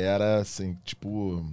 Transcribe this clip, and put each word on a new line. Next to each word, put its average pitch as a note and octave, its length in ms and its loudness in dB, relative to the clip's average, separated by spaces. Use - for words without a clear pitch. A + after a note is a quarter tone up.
era, G#2 340 4
assim, F#2+ 460 -4
tipo, G2 680 -4